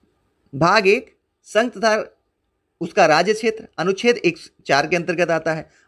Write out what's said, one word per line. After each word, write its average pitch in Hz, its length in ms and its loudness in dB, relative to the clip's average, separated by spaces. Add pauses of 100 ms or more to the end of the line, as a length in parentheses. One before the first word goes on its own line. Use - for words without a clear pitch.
(560)
भाग 185 320 2
एक, 233 280 0 (280)
संघ 233 280 -2
तथा 214 460 -4 (640)
उसका 165 240 2
राज्य 170 280 2
क्षेत्र, 220 340 -6 (100)
अनुच्छेद 196 400 0
एक - 200 -2 (280)
चार 147 220 0
के 170 80 -2
अंतर्गत 170 340 -2
आता 160 240 -2
है। 160 160 -10 (180)